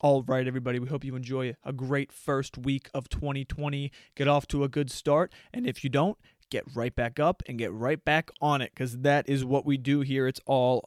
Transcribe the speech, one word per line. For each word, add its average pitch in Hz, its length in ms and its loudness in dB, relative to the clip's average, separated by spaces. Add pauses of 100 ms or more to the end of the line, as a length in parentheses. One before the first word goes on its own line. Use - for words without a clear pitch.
All 135 240 4
right, 131 240 0
everybody, 123 320 -2
we 127 80 -4
hope 135 160 -4
you 135 100 -8
enjoy 127 480 -4
a 135 100 -6
great 135 380 -2
first - 480 -4
week 135 340 -2
of 135 160 -6
twenty 139 360 -4
twenty. 143 480 -4 (240)
Get 139 100 0
off 143 220 4
to 143 160 0
a 139 40 2
good 139 220 -2
start. 151 420 2 (220)
And 247 100 -4
if - 200 -4
you 135 60 -2
don't, 160 280 2 (320)
get - 140 -4 (100)
right 120 200 -2
back 120 260 -2
up 175 260 2
and 123 100 -8
get 110 160 -4
right 127 320 -2
back 156 240 2 (120)
on 147 220 2
it, - 120 -8
'cause 123 280 -6
that 143 260 4
is 139 160 0
what 131 200 2
we 143 140 2
do 139 220 2
here. 135 260 0
It's 131 180 -2
all 127 420 2